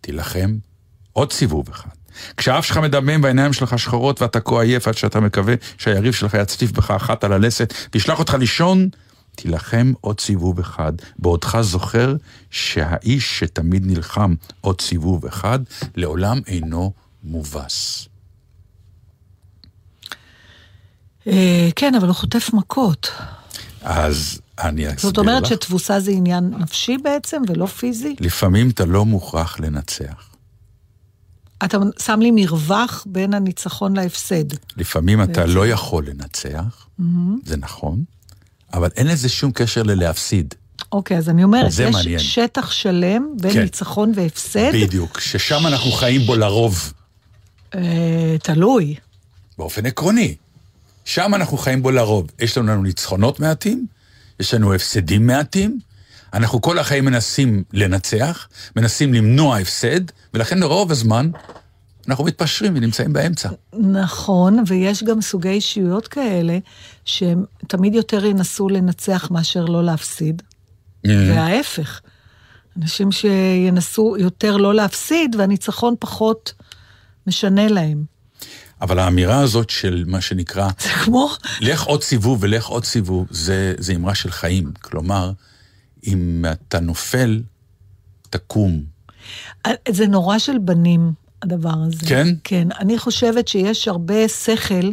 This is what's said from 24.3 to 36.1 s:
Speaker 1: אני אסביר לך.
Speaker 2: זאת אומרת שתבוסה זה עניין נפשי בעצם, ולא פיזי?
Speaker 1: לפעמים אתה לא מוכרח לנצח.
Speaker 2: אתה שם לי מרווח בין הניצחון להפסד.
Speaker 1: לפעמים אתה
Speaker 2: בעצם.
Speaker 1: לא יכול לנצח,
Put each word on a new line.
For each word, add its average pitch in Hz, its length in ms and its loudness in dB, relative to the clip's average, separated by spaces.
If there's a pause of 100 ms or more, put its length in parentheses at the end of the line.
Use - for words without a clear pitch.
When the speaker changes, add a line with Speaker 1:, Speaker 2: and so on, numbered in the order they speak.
Speaker 1:
אני 80 240 -2
אסביר 71 120 -4
לך. 67 80 -8
Speaker 2:
זאת 196 160 0
אומרת 226 280 2
שתבוסה 196 540 0
זה 196 100 -2
עניין 180 480 2
נפשי 226 400 -4
בעצם, 285 500 -4
ולא 170 180 -2
פיזי? 247 540 -6
Speaker 1:
לפעמים 98 500 2
אתה 107 140 0
לא 95 200 2
מוכרח 85 560 -2
לנצח. 73 680 -8 (1300)
Speaker 2:
אתה 196 140 0 (240)
שם 220 200 2
לי 233 120 6
מרווח 190 720 0
בין 196 280 -2
הניצחון 196 640 -2
להפסד. 175 480 -2 (320)
Speaker 1:
לפעמים 98 460 2
אתה 90 180 0
Speaker 2:
בעצם. 85 140 4
Speaker 1:
לא 92 120 4
יכול 98 420 -2
לנצח, 69 800 -10 (120)